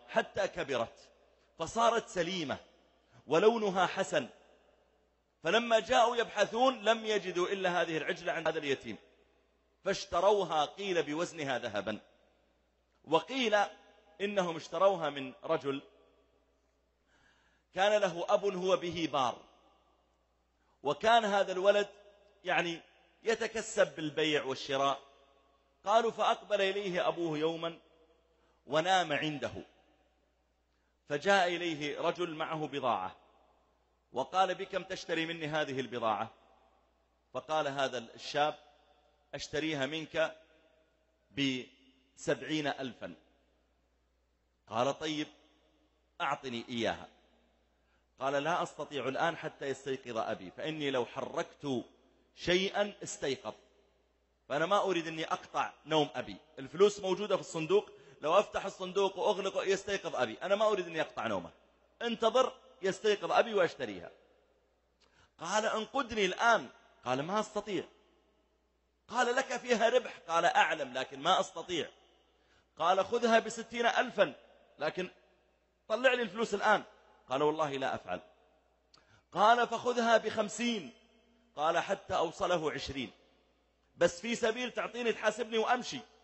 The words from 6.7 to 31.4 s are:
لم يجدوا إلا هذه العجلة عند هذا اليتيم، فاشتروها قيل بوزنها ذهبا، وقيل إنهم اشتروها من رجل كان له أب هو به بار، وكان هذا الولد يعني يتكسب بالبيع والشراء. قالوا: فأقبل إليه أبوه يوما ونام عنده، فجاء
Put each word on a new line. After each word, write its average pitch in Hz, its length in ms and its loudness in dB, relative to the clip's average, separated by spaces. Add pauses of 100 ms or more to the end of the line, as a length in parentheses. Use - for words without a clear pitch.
لم 220 220 2
يجدوا 180 420 0
إلا 180 340 0
هذه 165 140 -2
العجلة 165 360 -4
عند 160 160 -2
هذا 156 100 -2
اليتيم، 131 380 -4 (880)
فاشتروها 180 800 2
قيل 180 380 -2
بوزنها 147 560 -4
ذهبا، 104 420 -4 (1040)
وقيل 208 520 2 (640)
إنهم 185 360 -2
اشتروها 165 540 2
من 135 220 -8 (120)
رجل 139 380 -2 (1900)
كان 208 260 4
له 170 280 0
أب 190 160 2
هو 190 320 2
به 170 360 -2
بار، 131 260 0 (1400)
وكان 220 420 4
هذا 196 280 2
الولد 202 360 4 (560)
يعني 170 360 -2 (420)
يتكسب 220 760 0
بالبيع 151 480 0
والشراء. 135 560 -2 (840)
قالوا: 226 260 4
فأقبل 208 500 0
إليه 190 480 0
أبوه 156 300 -2
يوما 165 400 -4 (880)
ونام 160 460 2
عنده، 135 400 -2 (1600)
فجاء 180 400 2